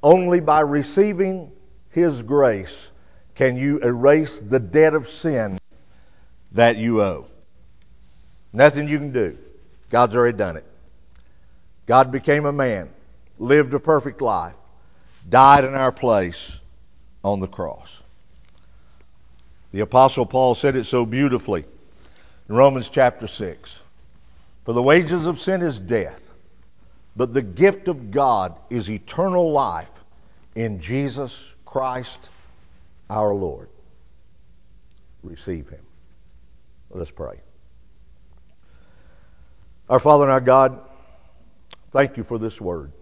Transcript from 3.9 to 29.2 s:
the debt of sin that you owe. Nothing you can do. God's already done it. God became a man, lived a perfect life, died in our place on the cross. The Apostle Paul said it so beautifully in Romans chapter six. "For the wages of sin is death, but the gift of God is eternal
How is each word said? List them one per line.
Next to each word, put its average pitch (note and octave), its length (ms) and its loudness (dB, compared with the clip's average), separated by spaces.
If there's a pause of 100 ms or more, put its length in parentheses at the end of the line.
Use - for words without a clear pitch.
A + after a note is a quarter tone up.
the A2 200 -2
debt D3+ 340 2
of C#3 160 -4
sin A2 480 -4 (920)
that A#2 240 4
you A2 260 0
owe. F2+ 240 -4 (1300)
Nothing C#3+ 360 4
you D3 100 -2
can C#3+ 140 -8
do. G#2+ 240 -2 (540)
God's A#2+ 240 2
already A#2+ 240 2
done F2+ 180 -4
it. D2 80 -16 (1200)
God B2+ 260 4
became D3 340 -2
a C#3+ 60 -4
man, A#2 360 -4 (500)
lived C3+ 360 2
a C#3 60 -2
perfect C#3+ 400 0
life, F#2 340 -4 (760)
died C#3 360 8
in C3+ 100 -6
our C3 180 0
place G2+ 640 -2 (680)
on G2 160 -2
the F#2 60 -6
cross. - 560 -14 (1700)
The G2 80 -8
Apostle B2+ 460 2
Paul B2+ 280 0
said C3+ 220 -2
it B2 80 -4
so B2 200 -2
beautifully A#2 600 -2 (840)
in G#2 60 -10
Romans C3 340 4
chapter B2 380 0
six. - 500 -14 (880)
"For A#2+ 80 -6
the A#2+ 100 0
wages D#3+ 440 2
of E3+ 140 -6
sin F#3 220 -4
is C#3+ 160 -4
death, F#2+ 440 -6 (960)
but A#2+ 160 -4
the B2+ 100 -2
gift F3 460 -2
of B2+ 220 -10
God G#2+ 480 -2 (120)
is A2 200 -6
eternal F3 640 -2